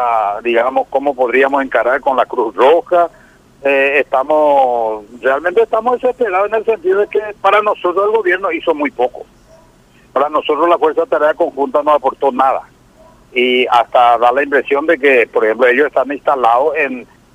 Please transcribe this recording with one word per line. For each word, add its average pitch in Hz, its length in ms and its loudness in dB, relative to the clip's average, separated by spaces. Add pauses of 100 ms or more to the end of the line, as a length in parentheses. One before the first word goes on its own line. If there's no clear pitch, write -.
(440)
digamos, 120 460 -2
cómo 139 260 -2
podríamos 135 480 0
encarar 127 380 -2
con 131 160 -2
la 117 80 2
Cruz 117 280 -4
Roja. 165 560 2 (540)
Eh, 139 380 0
estamos, 131 1000 0 (160)
realmente 160 440 0
estamos 233 360 -2
desesperados 208 500 -2
en 214 60 -2
el 214 100 -4
sentido 196 360 0
de 208 60 -2
que 208 140 -4 (200)
para 196 200 2
nosotros 196 440 -2
el 214 100 0
gobierno 185 360 -2
hizo 170 220 -2
muy 147 180 -4
poco. - 340 -6 (880)
Para 143 160 0
nosotros 151 400 0
la 170 80 2
Fuerza 156 240 0
de 165 60 -4
Tarea 151 260 0
Conjunta 143 500 -2
no 151 80 0
aportó 135 400 0
nada. 123 300 0 (720)
Y 123 340 0
hasta 120 520 4
da 120 120 4
la 135 120 0
impresión 143 440 -2
de 165 100 2
que, 127 340 2
por 120 140 0
ejemplo, 110 220 2
ellos 127 200 2
están 131 240 -4
instalados 135 640 0
en, 127 300 -6 (280)